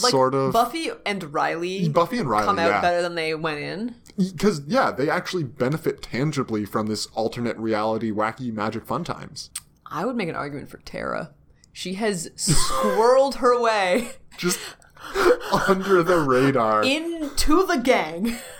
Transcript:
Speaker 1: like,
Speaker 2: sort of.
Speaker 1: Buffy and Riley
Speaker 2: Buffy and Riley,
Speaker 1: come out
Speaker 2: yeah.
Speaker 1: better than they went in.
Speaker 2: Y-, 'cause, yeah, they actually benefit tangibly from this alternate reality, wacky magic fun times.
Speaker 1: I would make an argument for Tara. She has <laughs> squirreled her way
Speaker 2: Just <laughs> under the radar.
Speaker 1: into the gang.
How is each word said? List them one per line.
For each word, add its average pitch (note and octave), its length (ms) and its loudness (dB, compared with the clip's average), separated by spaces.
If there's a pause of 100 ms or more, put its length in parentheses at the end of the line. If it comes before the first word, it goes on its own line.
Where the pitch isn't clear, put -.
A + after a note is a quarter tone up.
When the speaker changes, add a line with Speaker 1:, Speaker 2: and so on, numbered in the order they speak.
Speaker 1:
like, B3 80 2
Speaker 2:
sort C3 240 4
of. C3+ 180 0
Speaker 1:
Buffy B3 380 0 (160)
and F3+ 260 -6
Riley E3+ 560 -2
Speaker 2:
Buffy E3+ 300 2
and A#3 100 -2
Riley, G3+ 180 2
Speaker 1:
come G3+ 120 2
out E3+ 120 2
Speaker 2:
yeah. G3 100 2
Speaker 1:
better F3 220 2
than F3 120 -4
they D#3+ 200 -2
went D#3 260 -4
in. F3 340 -8 (220)
Speaker 2:
Y-, F#3+ 200 0
'cause, F3+ 300 0
yeah, G3 240 2
they D3+ 180 -2
actually E3+ 360 -2
benefit - 580 -4
tangibly A#2+ 640 -2
from G#2+ 220 -4
this G#2+ 280 -4
alternate A2+ 440 -4
reality, A2 520 -2
wacky A2 420 -4
magic G#2+ 340 -4
fun C#3+ 180 -4
times. - 460 -12 (360)
Speaker 1:
I D#3+ 200 -6
would B3+ 100 -4
make F#3+ 120 -4
an D#3 80 -8
argument C#3+ 340 -10
for - 80 -18
Tara. A#1+ 560 -8 (380)
She F#3 220 -8
has G3 380 -4
<laughs> - 40 -20
squirreled B3 1000 4
her B3 240 4
way A3 520 2 (260)
Speaker 2:
Just F3 200 -2 (540)
<laughs> - 560 2
under F#3+ 340 4
the F3+ 160 4
radar. B2+ 640 4
Speaker 1:
into D#4 840 2
the F4 100 0
gang. A3 600 0 (240)